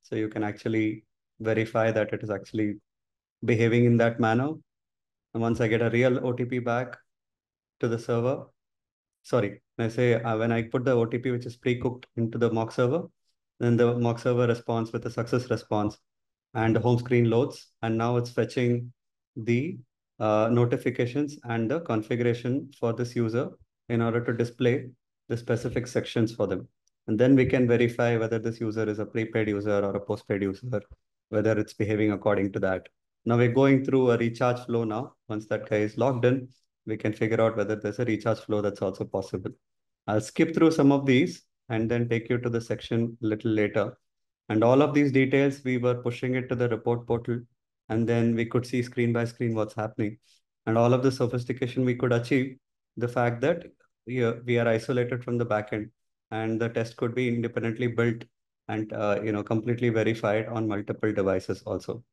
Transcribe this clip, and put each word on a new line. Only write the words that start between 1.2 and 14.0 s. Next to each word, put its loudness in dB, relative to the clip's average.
verify 0
that 0
it -8
is -8
actually -4
behaving 4
in 6
that 2
manner. 2
And -2
once 0
I 2
get 2
a 2
real 2
O -2
T -4
P -4
back -4
to 0
the -2
server, -2
sorry, -2
when -2
I -2
say, 2
uh, -2
when 0
I 0
put -4
the 2
O 2
T -4
P -4
which -4
is -12
pre-cooked -4
into -2
the 2
mock -2
server, 0
then 2
the 4
mock 0